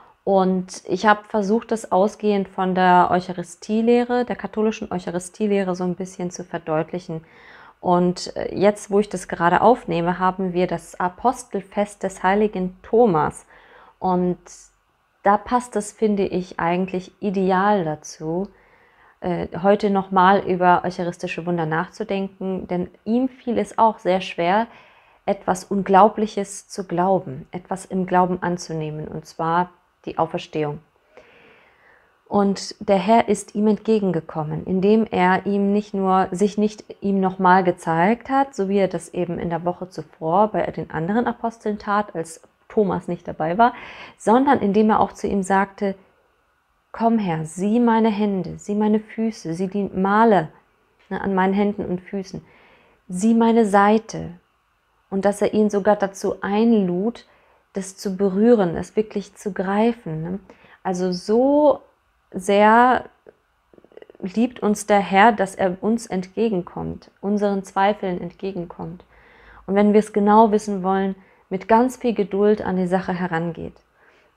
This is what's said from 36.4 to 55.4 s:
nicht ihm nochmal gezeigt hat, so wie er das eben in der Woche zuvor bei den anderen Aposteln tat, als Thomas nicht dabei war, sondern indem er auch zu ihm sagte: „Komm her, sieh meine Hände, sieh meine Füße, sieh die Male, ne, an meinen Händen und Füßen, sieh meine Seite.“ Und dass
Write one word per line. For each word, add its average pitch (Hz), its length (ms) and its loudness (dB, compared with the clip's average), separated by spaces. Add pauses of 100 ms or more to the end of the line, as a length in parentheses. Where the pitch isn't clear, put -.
nicht 214 260 -2 (160)
ihm 196 180 0
nochmal 185 440 4
gezeigt 180 680 0
hat, 269 240 0
so 196 160 -4
wie 202 80 0
er 190 100 2
das - 280 -8
eben 175 240 -4
in 175 100 -4
der 170 160 -4
Woche 180 240 -6
zuvor 175 600 -2
bei 175 180 -4
den 160 240 -10
anderen 208 340 -2
Aposteln 226 540 -6
tat, 208 340 -4
als 165 300 -10 (240)
Thomas 180 400 -2
nicht 175 200 -8
dabei 175 300 -4
war, 240 160 4 (460)
sondern 254 400 4
indem 214 320 2
er - 80 4
auch 196 120 0
zu - 140 -12
ihm 202 160 -2
sagte: 196 540 -2 (960)
„Komm 226 260 2
her, 165 280 -2
sieh 208 340 0
meine 226 300 4
Hände, 190 500 -2
sieh 208 160 -6
meine 214 240 2
Füße, 214 560 -6
sieh 190 120 -4
die 196 180 -4
Male, 196 640 2 (600)
ne, 190 100 -8
an 196 140 -4
meinen 190 220 2
Händen 208 280 0
und 180 160 -4
Füßen, 185 460 -12 (600)
sieh 196 260 0
meine 226 320 4
Seite.“ 202 640 2 (800)
Und 190 160 -2
dass 202 160 0